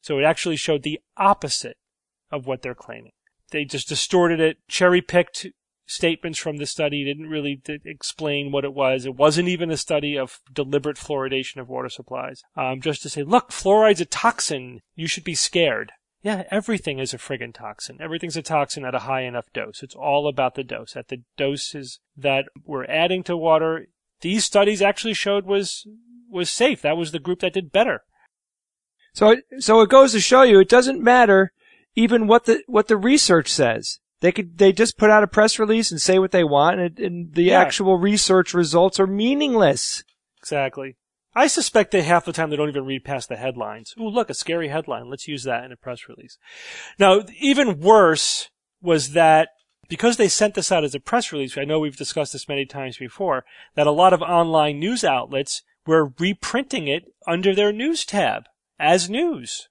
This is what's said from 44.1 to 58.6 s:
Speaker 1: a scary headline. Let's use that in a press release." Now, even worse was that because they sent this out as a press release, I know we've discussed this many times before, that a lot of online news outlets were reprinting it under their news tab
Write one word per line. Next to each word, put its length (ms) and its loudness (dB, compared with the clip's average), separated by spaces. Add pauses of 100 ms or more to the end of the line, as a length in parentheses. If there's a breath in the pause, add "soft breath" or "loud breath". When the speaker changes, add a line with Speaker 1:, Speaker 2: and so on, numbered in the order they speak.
Speaker 1:
a 40 -8
scary 340 -6
headline. 400 -8
Let's 200 -16
use 160 -12
that 200 -6
in 60 -20
a 60 -20
press 320 -16
release." 300 -20 (600 loud breath)
Now, 240 6 (160)
even 400 2
worse 720 4 (320)
was 300 0
that 380 4 (380)
because 280 0
they 100 2
sent 280 0
this 180 -2
out 100 2
as 120 -4
a 60 -8
press 320 -4
release, 240 -6
I 80 -4
know 140 -2
we've 180 -4
discussed 360 -6
this 160 -14
many 180 -6
times 320 -12
before, 460 -6 (320 soft breath)
that 100 2
a 60 4
lot 200 6
of 100 0
online 580 2
news 240 -2
outlets 580 -2 (240)
were 320 2
reprinting 680 -4
it 160 -4 (240)
under 260 0
their 180 2
news 320 -4
tab 400 -2 (340)